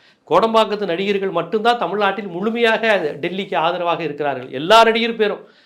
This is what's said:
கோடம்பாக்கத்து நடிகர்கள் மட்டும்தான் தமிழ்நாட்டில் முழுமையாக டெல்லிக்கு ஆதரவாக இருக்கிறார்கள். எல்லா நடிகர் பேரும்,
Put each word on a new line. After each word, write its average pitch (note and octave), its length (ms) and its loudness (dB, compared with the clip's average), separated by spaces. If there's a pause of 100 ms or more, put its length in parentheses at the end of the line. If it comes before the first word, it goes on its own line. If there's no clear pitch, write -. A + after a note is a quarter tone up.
(300)
கோடம்பாக்கத்து G#3 560 2
நடிகர்கள் F#3+ 440 -2
மட்டும்தான் G#3 480 0
தமிழ்நாட்டில் G3 500 -2
முழுமையாக G#3+ 920 0
டெல்லிக்கு F#3 340 -6
ஆதரவாக E3+ 480 -2
இருக்கிறார்கள். C#3+ 460 -6
எல்லா F3+ 340 6
நடிகர் A3+ 320 2
பேரும், G#3 280 -2 (220)